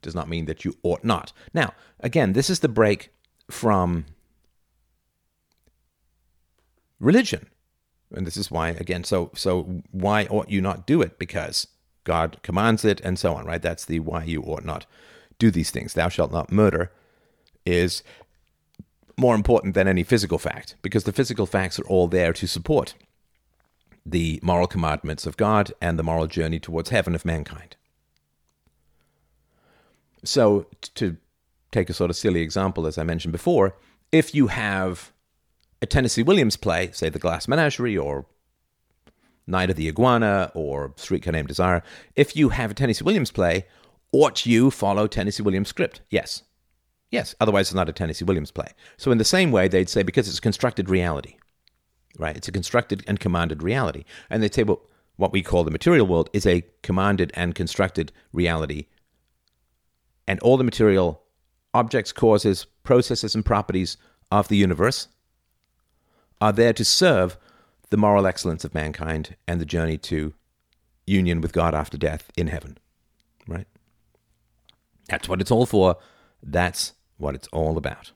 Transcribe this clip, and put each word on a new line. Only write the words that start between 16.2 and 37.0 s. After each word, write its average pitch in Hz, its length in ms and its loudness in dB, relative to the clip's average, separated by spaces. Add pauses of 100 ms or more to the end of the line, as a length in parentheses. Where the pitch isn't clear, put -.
not 82 180 -4
murder" 92 400 2 (760)
is 87 380 0 (1120)
more 123 200 4
important 104 400 2
than 98 120 4
any 90 160 2
physical 98 360 0
fact, - 420 -10
because 98 220 -2
the 104 80 -2
physical 110 340 -2
facts 92 340 -4
are - 80 -8
all 90 200 2
there 85 260 2
to 90 140 -6
support 85 480 -2 (1080)
the 82 380 -2
moral 87 240 2
commandments 78 600 -4
of 76 100 -10
God 104 420 2
and 85 200 -2
the 80 40 -2
moral 80 220 0
journey 80 340 -2
towards 82 300 -8
heaven 95 240 0
of 82 100 -4
mankind. 78 520 -8 (2500)
So, 104 400 4 (160)
t-, - 140 -16
to 90 220 -2 (540)
take 92 200 0
a - 20 -4
sort 87 160 0
of 85 80 -4
silly 90 240 0
example, 92 460 -2
as 78 100 -6
I 80 60 -4
mentioned 82 280 -4
before, 98 440 2 (360)
if 160 220 2
you 143 140 4
have 95 640 -4 (680)
a 117 60 -4
Tennessee 123 380 2
Williams 147 340 4
play, 87 340 -2
say - 180 -2